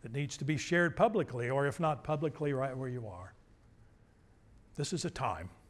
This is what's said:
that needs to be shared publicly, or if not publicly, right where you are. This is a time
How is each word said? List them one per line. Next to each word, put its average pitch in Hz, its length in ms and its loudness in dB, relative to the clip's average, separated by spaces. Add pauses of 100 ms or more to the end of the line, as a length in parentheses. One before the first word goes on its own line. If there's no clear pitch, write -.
that 117 100 -10
needs 139 240 -4
to - 80 -4
be 143 140 2
shared 175 360 4
publicly, 160 540 2
or 139 180 2
if 139 140 -2
not 156 240 0
publicly, 147 480 -2
right 131 240 -2
where 131 140 -4
you 120 180 -6
are. 92 240 -12 (1400)
This 147 160 -4
is 175 140 -4
a 170 40 -2
time 90 380 -4 (220)